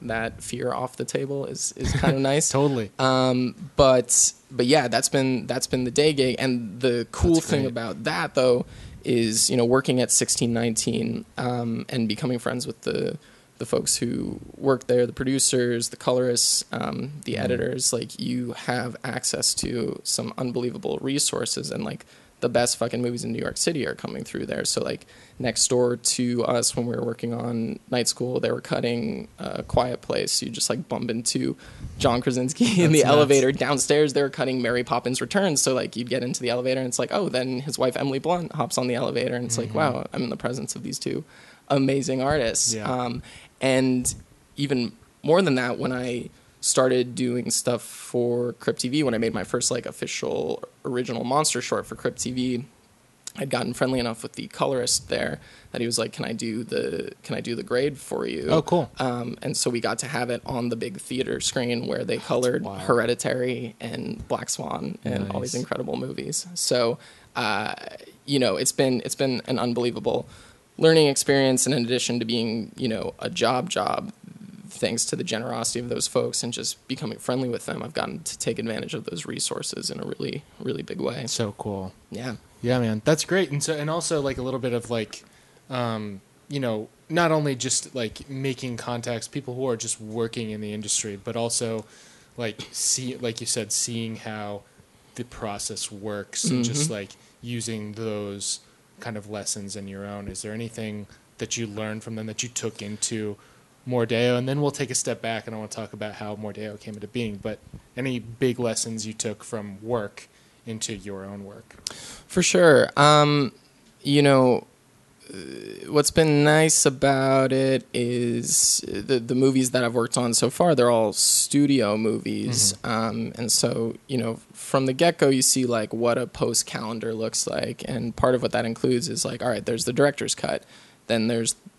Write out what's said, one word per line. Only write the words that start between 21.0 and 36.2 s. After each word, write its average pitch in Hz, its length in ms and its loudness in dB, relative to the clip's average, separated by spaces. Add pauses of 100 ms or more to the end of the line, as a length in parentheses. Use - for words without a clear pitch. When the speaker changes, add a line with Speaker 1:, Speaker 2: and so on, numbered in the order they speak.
Speaker 1:
and, - 140 -4
like, - 200 -6 (360)
the 120 100 0
best 120 280 2
fucking 117 260 -2
movies 120 200 -4
in 117 80 -4
New 113 60 -4
York - 200 -4
City 156 280 0
are 67 80 -2
coming - 300 -8
through - 240 -6
there. - 180 -2
So, - 160 0
like, - 240 -6 (320)
next 120 300 0
door 123 280 4
to 120 480 0
us 120 320 2
when 120 120 -2
we 117 80 -2
were 120 100 -2
working 117 300 -4
on 117 420 -2 (140)
Night 123 160 2
School, 127 320 -2
they 120 120 2
were 120 100 -2
cutting, - 640 -2 (100)
uh, - 300 -6
Quiet 123 340 0
Place. - 400 0
You - 80 -4
just, 110 180 -2
like, 127 220 -2
bump 123 220 -2
into 127 440 -2 (440)
John 123 200 4
Krasinski 127 460 2
<laughs> 214 160 4
in 160 100 8
Speaker 2:
That's 151 120 8
Speaker 1:
the - 40 2
Speaker 2:
nuts. 143 80 8
Speaker 1:
elevator. 135 360 8
Downstairs, 139 600 4
they 143 100 4
were 131 80 0
cutting 131 280 -2
Mary 123 240 2
Poppins 123 380 0
Returns. 170 400 2
So, 131 140 4
like, - 200 -2
you'd 123 140 -4
get 123 140 -2